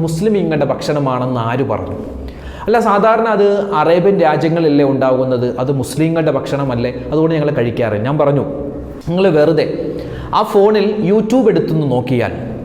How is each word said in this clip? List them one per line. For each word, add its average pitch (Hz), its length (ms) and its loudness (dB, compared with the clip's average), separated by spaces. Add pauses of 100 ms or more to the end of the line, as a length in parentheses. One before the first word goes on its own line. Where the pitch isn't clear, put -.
മുസ്ലിമീങ്ങളുടെ 165 680 0
ഭക്ഷണമാണെന്ന് 127 800 -2
ആര് 127 220 -2
പറഞ്ഞു?" 92 260 -4 (720)
"അല്ല, 220 100 2 (100)
സാധാരണ 220 400 2 (100)
അത് 202 120 4 (320)
അറേബ്യൻ 175 440 4
രാജ്യങ്ങളിലല്ലേ 151 680 2
ഉണ്ടാകുന്നത്, 127 540 0 (160)
അത് 131 80 0 (100)
മുസ്ലിങ്ങളുടെ 160 560 0
ഭക്ഷണമല്ലേ, 127 540 -2 (220)
അതുകൊണ്ട് 160 240 2
ഞങ്ങൾ 147 220 0
കഴിക്കാറില്ല." 113 500 0
ഞാൻ 147 140 0
പറഞ്ഞു, 139 220 2 (640)
"നിങ്ങൾ 185 180 2 (120)
വെറുതെ - 280 2 (720)
ആ 220 40 2 (100)
ഫോണിൽ 208 340 4 (220)
YouTube 220 440 2
എടുത്തൊന്ന് 160 420 0
നോക്കിയാൽ 120 400 0 (300)